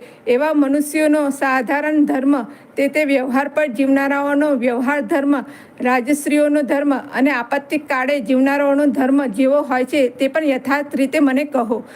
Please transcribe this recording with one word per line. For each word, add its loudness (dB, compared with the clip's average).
એવા 2
મનુષ્યોનો 2
સાધારણ 0
ધર્મ, 0
તે 0
તે 0
વ્યવહાર 0
પર 0
જીવનારાઓનો 0
વ્યવહાર 0
ધર્મ, 0
રાજશ્રીઓનો 0
ધર્મ 0
અને 0
આપત્તિ -4
કાળે -2
જીવનારાઓનો 2
ધર્મ 2
જેવો 2
હોય -2
છે 0
તે -2
પણ -2
યથાર્થ -2
રીતે 0
મને 2
કહો. -4